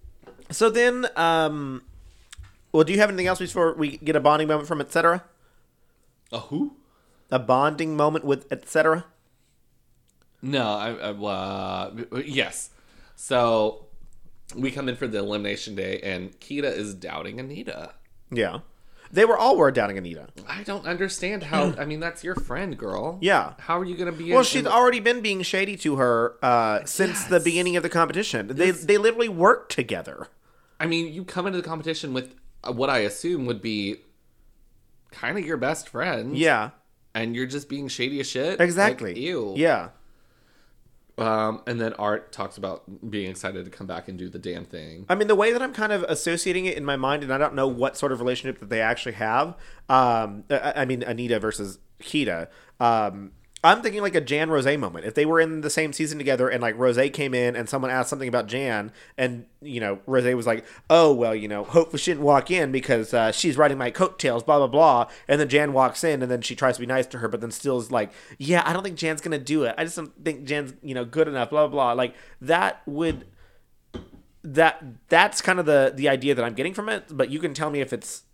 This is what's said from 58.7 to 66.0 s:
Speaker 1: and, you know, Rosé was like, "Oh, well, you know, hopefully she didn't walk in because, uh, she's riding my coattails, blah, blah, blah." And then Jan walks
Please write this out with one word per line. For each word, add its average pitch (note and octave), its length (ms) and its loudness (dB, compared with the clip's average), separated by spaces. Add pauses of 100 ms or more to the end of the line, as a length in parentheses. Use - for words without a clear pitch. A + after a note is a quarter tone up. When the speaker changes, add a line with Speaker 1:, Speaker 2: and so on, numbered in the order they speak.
Speaker 1:
and, B2 300 -2 (160)
you C3+ 160 -8
know, G2+ 180 -2 (100)
Rosé B2+ 300 4
was A#2 80 -2
like, A2+ 180 0 (280)
"Oh, D#3+ 200 10
well, A#2+ 220 2
you G#2+ 140 -4
know, G#2 160 -4
hopefully E3 360 2
she F3+ 120 0
didn't D3 120 -4
walk C#3+ 280 6
in D#3+ 200 0
because, B2 440 0
uh, A2+ 160 4
she's D3 260 0
riding C#3 220 4
my B2 100 -2
coattails, B2 540 0
blah, D3 160 6
blah, C#3 80 4
blah." C3 400 6 (200)
And D3 140 4
then C#3+ 80 0
Jan C#3+ 240 4
walks C3 300 2